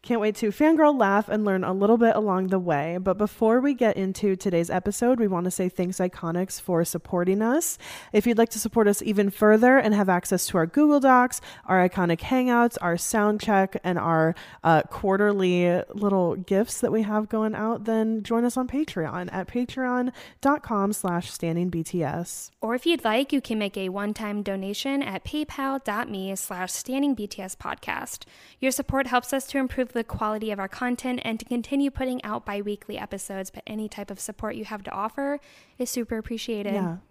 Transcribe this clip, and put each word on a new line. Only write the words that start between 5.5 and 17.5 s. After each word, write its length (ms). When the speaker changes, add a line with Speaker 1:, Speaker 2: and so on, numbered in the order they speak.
Speaker 1:
say 180
thanks, 300
Iconics, 600
for 280
supporting 560
us. 340
If 160
you'd 120
like 120
to 80
support 300
us 140
even 260
further 480
and 160
have 160
access 380
to 100
our 80
Google 360
Docs, 420
our 200
Iconic 340
Hangouts, 600
our 160
sound 460
check, 420
and 140
our, 360
uh, 200
quarterly 1040
little 440
gifts 460
that 120
we 100
have 260
going 260